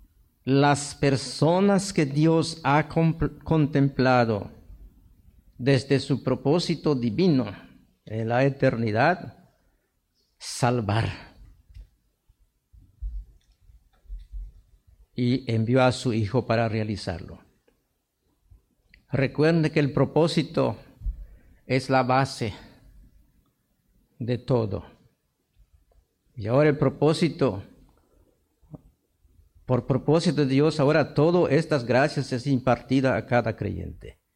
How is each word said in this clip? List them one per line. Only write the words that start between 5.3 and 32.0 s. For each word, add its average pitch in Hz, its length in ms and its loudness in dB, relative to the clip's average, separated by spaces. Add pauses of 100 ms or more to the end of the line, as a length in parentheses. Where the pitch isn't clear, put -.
desde 135 420 2
su 131 240 -4
propósito 147 720 0
divino 120 680 0 (400)
en 113 240 -6
la 123 160 2
eternidad, 127 1080 -2 (840)
salvar. 113 960 -2 (3750)
Y 123 380 -2
envió 113 300 2
a 127 100 4
su 123 200 -4
Hijo 107 340 -2
para 113 220 0
realizarlo. 104 760 -6 (1700)
Recuerde 151 600 0
que 160 80 0
el 139 120 0
propósito 147 840 0 (880)
es 131 240 -2
la 131 140 2
base 127 500 0 (1700)
de 120 180 -4
todo. 110 480 -2 (1500)
Y 104 120 -8
ahora 143 200 2
el 143 80 2
propósito, 135 880 0 (2000)
por 123 220 -2
propósito 147 560 0
de 139 40 2
Dios, 147 320 2
ahora 147 360 2
todas 170 360 4
estas 147 360 0
gracias 135 460 0